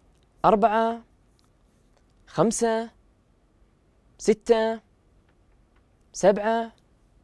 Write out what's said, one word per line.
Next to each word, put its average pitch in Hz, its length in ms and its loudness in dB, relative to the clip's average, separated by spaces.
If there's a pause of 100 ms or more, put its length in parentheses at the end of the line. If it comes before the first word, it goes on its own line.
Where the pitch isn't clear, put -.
(440)
أربعة، 220 580 2 (1200)
خمسة، 226 640 -2 (1300)
ستة، 226 640 0 (1300)
سبعة، 220 600 0 (520)